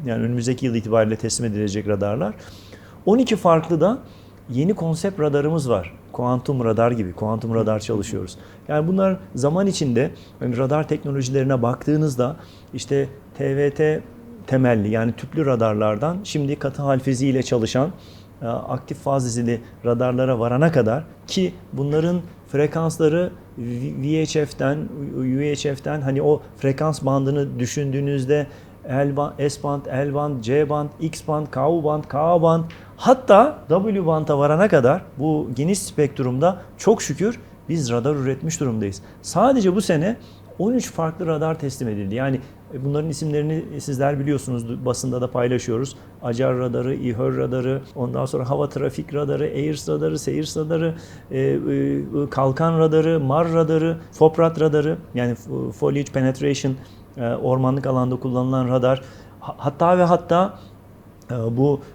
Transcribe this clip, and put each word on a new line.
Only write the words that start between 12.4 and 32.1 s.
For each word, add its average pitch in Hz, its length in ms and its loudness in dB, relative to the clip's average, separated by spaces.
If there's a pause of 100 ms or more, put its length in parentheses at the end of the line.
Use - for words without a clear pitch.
işte 135 340 -2 (300)
T 139 180 -2
V 143 180 2
T 156 280 0 (440)
temelli, 123 440 4
yani 113 220 0
tüplü 147 340 -4
radarlardan 110 800 2
şimdi 143 340 -2
katı 139 240 -6
hal 135 160 2
fiziğiyle 131 440 0
çalışan, 127 480 0 (520)
e, 123 40 -8
aktif 131 520 -6
faz 139 260 0
dizili 117 360 -2 (240)
radarlara 123 540 2
varana 123 340 2
kadar 127 320 2 (220)
ki 180 280 -2 (180)
bunların 156 480 0 (280)
frekansları 160 840 0 (260)
V-, 127 440 -6
V 156 200 0
H 151 240 0
F'ten, 139 320 -2 (380)
U 131 240 0
H 147 340 -2
F'ten, 147 260 -4
hani 135 220 0
o 147 200 4 (140)
frekans 147 480 0
bandını 135 540 0
düşündüğünüzde 139 880 0 (420)
L 139 280 0
ba-, 143 320 -2
S - 140 -6
band, 143 240 -4
L 139 280 -2
band, 143 280 -2
C 139 260 2
band, 147 200 -2 (120)
X 160 280 -6
band, 151 180 -2
Ku 147 380 0
band, 151 200 0
Ka 165 380 2